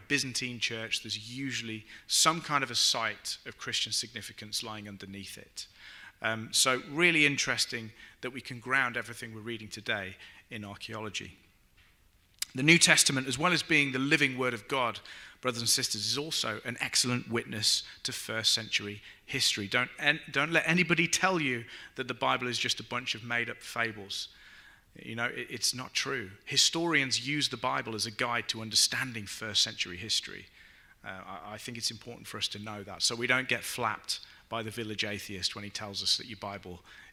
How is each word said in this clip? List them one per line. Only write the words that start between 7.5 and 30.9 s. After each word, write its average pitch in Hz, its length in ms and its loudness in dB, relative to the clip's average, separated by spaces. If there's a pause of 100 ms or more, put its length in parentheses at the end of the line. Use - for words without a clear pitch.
that 127 100 -4
we 135 80 -10
can 123 200 -10
ground 123 360 2
everything 113 400 -6
we're 110 60 -12
reading 110 260 -8
today 101 480 -4 (340)
in 110 140 -10
archaeology. 101 720 -8 (1200)
The 127 80 -2
New 165 160 10
Testament, 143 480 6
as 127 100 -2
well 170 140 4
as 165 100 4
being 143 300 4
the 127 80 0
living 139 380 4
word 127 160 2
of 110 140 -8
God, 123 320 0 (420)
brothers 117 200 -2
and 117 80 2
sisters, 110 380 2
is 113 100 0
also 139 480 -2
an 120 140 -6
excellent 123 500 2
witness 113 540 0 (180)
to - 100 -4
first 113 420 0
century 104 500 -2 (240)
history. 113 400 2
Don't, 123 320 4
en-, 151 220 2 (100)
don't 143 200 2
let 165 140 6
anybody 170 420 6
tell 185 320 4
you 123 260 0 (320)
that 131 100 -4
the 123 80 -4
Bible 127 320 2
is 120 100 0
just - 220 0
a 113 40 -10
bunch 123 300 -4
of 110 100 -8
made-up 117 340 -2
fables. 107 720 -4 (640)
You - 200 -10
know, 117 100 0
it, 123 260 -6
it's - 240 0
not 127 180 -8
true. 123 380 -2 (140)
Historians 139 840 2
use 147 220 0
the 127 80 -4
Bible 127 360 -2
as 107 140 -2
a 117 40 -6
guide 117 360 0
to 110 140 -4
understanding 113 640 0
first 104 360 0
century 95 360 -2
history. - 500 -4 (580)